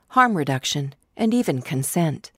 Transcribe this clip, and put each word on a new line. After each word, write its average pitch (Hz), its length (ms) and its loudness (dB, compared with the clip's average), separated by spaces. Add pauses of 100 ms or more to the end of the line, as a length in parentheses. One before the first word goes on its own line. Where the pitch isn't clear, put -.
harm 247 260 4
reduction, 139 600 -2 (200)
and 220 180 0
even 180 280 0
consent. 135 760 -2